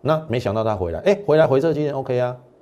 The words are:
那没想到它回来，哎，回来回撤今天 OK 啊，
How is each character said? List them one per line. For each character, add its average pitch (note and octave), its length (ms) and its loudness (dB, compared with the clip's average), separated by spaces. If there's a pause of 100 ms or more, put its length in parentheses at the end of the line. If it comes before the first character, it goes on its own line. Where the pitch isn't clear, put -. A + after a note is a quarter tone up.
那 D#3 280 -2
没 A#2+ 120 -2
想 G2+ 120 -2
到 A2 120 -2
它 A2 100 0
回 F#2 160 -4
来， E2 120 -6
哎， G3 220 2
回 D3+ 120 4
来 D#3 100 6
回 C3 140 4
撤 D#3+ 120 0
今 D3 120 -2
天 C#3+ 100 -4
OK C3+ 240 -4
啊， B2 180 -2 (260)